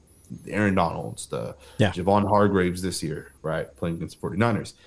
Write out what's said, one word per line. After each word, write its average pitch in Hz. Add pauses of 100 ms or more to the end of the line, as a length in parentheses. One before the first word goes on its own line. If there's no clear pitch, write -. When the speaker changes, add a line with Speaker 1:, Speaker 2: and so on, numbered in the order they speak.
(440)
Speaker 1:
the -
Aaron 98
Donalds, 82
the - (220)
Speaker 2:
Yeah. 98
Speaker 1:
Javon 98
Hargraves 98
this 90
year, 76 (100)
right, 80
playing 85
against 82
the -
forty-niners. 95 (140)